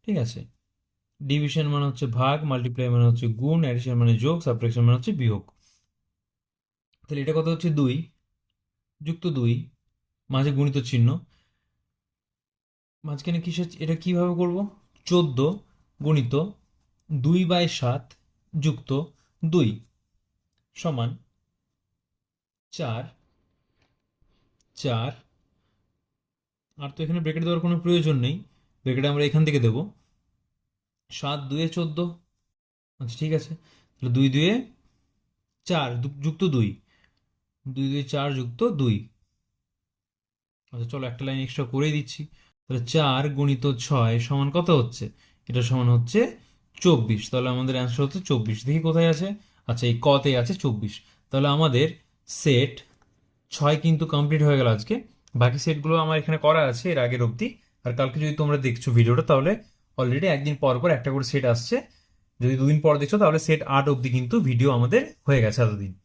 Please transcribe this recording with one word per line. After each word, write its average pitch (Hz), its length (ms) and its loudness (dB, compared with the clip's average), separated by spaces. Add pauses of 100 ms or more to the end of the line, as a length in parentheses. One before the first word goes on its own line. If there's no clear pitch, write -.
ঠিক 208 140 -2
আছে, 117 220 -4 (800)
ডিভিশন 147 480 0
মানে 143 180 0
হচ্ছে 143 200 -4 (140)
ভাগ, 135 240 2
মাল্টিপ্লাই 123 440 -2
মানে 120 220 4
হচ্ছে 120 160 0 (140)
গুণ, 151 220 0
অ্যাডিশন 123 380 -2
মানে 117 120 6 (120)
যোগ, 160 120 2 (100)
সাবট্রাকশন 117 380 0
মানে 120 140 6
হচ্ছে 160 140 -4
বিয়োগ। 117 320 -2 (1600)
তাহলে 143 180 -8
এটা 143 160 -2
কত 156 100 0
হচ্ছে? 165 220 -2
দুই 143 240 2 (1040)
যুক্ত 165 240 -8 (140)
দুই, 117 140 2 (800)
মাঝে 135 220 2
গুণিত 139 240 0 (120)
চিহ্ন, 120 200 4 (2000)
মাঝখানে 151 360 -4
কিসের, 170 280 -4 (100)
এটা 160 180 -2
কিভাবে 180 440 0
করব? 175 160 0 (500)
চোদ্দ 165 320 2 (600)
গুণিত 143 340 0 (760)
দুই 156 340 2
বাই 175 200 2 (140)
সাত 120 260 -2 (480)
যুক্ত 147 380 -2 (520)
দুই 160 260 2 (1080)
সমান 123 340 -4 (1600)
চার, 123 300 -8 (1700)
চার। 120 360 -4 (1700)
আর 143 140 -12
তো - 100 -16
এখানে 170 180 -2
ব্র্যাকেট 160 240 -4
দেওয়ার 170 220 -2
কোনো 175 180 2
প্রয়োজন 165 400 2
নেই, 139 120 -2 (480)
ব্র্যাকেট 131 260 0
আমরা 143 140 0
এখান 151 200 2
থেকে 147 160 2
দেব, 113 160 2 (1300)
সাত 147 280 -8 (120)
দুয়ে 156 180 -2
চোদ্দ। 160 300 -4 (1000)
আচ্ছা, 117 180 -8
ঠিক 156 200 -2
আছে, 156 140 -8 (360)
তাহলে - 280 -6
দুই 135 180 4
দুয়ে 160 180 2 (1120)
চার 156 220 -2 (340)
যুক্ত 156 200 -4 (120)
দুই, 110 140 2 (960)
দুই 131 220 -6
দুয়ে 139 240 -4
চার 143 160 -4 (100)
যুক্ত 120 220 -8 (200)
দুই। 117 160 2 (1800)
আচ্ছা, 117 180 -8
চলো 139 160 -8
একটা 120 180 -10
লাইন 135 180 -4
এক্সট্রা 131 300 -6
করেই 143 200 0
দিচ্ছি। 147 300 -6 (360)
তাহলে 127 280 -6
চার 135 360 2 (120)
গুণিত 139 300 0 (200)
ছয় 120 360 2
সমান 139 300 -2
কত 175 200 -2
হচ্ছে? 127 340 2 (440)
এটা 123 140 -2
সমান 123 260 0
হচ্ছে 120 320 2 (580)
চব্বিশ। 113 500 2
তাহলে 127 260 -2
আমাদের 127 220 -2
অ্যান্সার 127 280 -2
হচ্ছে 143 240 -6
চব্বিশ। 113 360 0
দেখি 147 240 0
কোথায় 165 220 4
আছে? 160 180 -2 (420)
আচ্ছা, 117 160 -2
এই 117 160 2
কতে 139 280 4 (100)
আছে 120 120 -2 (100)
চব্বিশ। 107 320 -4 (380)
তাহলে 135 160 0
আমাদের 143 380 2 (420)
সেট 135 460 2 (800)
ছয় 147 320 2
কিন্তু 160 220 2
কমপ্লিট 147 360 0
হয়ে 147 180 4
গেল 123 160 4
আজকে। 110 180 -4 (400)
বাকি 123 240 2
সেটগুলো 156 360 -2 (100)
আমার 160 140 0
এখানে 156 200 -2
করা 156 320 4
আছে 120 200 -6
এর 160 80 0
আগের 123 240 0
অবধি। 120 260 -2 (360)
আর 123 140 -4
কালকে 131 220 -2
যদি 151 200 -2
তোমরা 147 160 2 (100)
দেখছো 120 300 -2
ভিডিওটা, 120 340 4
তাহলে 147 220 4 (460)
already 131 280 0
একদিন 147 360 -2
পর 131 160 4
পর 127 120 0
একটা 135 200 0
করে 135 140 -2
সেট 135 200 -2
আসছে। 120 320 0 (640)
যদি 127 160 2
দুদিন 139 240 4
পর 151 180 6
দেখছো, 143 200 0
তাহলে 156 200 6
সেট 156 280 2
আট 139 220 2
অবধি 131 220 0
কিন্তু 123 300 0
ভিডিও 131 300 4
আমাদের 123 320 4 (220)
হয়ে 139 200 4
গেছে 107 180 0
এতদিন। 101 300 -2 (120)